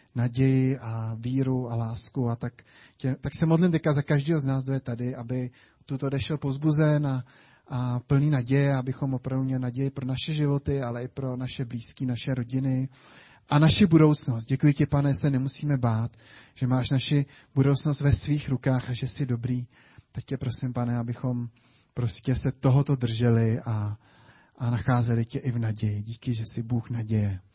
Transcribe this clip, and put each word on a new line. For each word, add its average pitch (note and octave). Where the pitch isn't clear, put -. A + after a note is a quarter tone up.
naději C3
a A2+
víru B2+
a A#2
lásku. A#2
A A#2
tak A#2
tě, C3
tak C#3+
se E3+
modlím E3
teďka D#3
za C#3+
každého D3
z C#3
nás, C3+
kdo C3
je C3+
tady, B2
aby B2
tuto C#3
odešel C#3
pozbuzen D3
a, C3
a B2
plný C#3+
naděje, C#3
abychom C3
opravdu C3
měli C3
naději B2+
pro C3+
naše C3
životy, C#3+
ale A#2+
i B2
pro B2+
naše B2+
blízký, A#2+
naše B2+
rodiny C3
a D3
naši D#3+
budoucnost. D3+
Děkuji C#3+
ti, C#3+
Pane, C#3+
se D3
nemusíme C#3
bát, A#2
že C3
máš B2+
naši C#3+
budoucnost C#3
ve C#3+
svých D3
rukách C3
a B2+
že B2
jsi C#3+
dobrý. B2
Tak -
tě C3+
prosím, B2
Pane, A#2+
abychom A#2+
prostě B2
se C3
tohoto C#3
drželi A2+
a, G#2+
a A#2+
nacházeli A#2+
tě C3
i C3
v A#2
naději. G#2+
Díky, A2+
že A2+
jsi A#2
Bůh A#2
naděje. G#2+